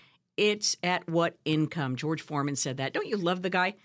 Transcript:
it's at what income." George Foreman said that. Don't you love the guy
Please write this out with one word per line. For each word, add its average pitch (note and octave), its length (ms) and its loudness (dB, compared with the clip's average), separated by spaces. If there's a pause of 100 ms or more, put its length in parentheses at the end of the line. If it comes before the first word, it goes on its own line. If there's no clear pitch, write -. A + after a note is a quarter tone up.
(360)
it's G#3 460 2
at F3 260 0
what E3 380 2
income." D3+ 500 0
George D#3 240 -2
Foreman C#3+ 360 -2
said C3 200 -2
that. C3+ 160 -2
Don't - 160 -2
you A3 80 -2
love F3+ 240 0
the F#3 80 -2
guy F#3 360 0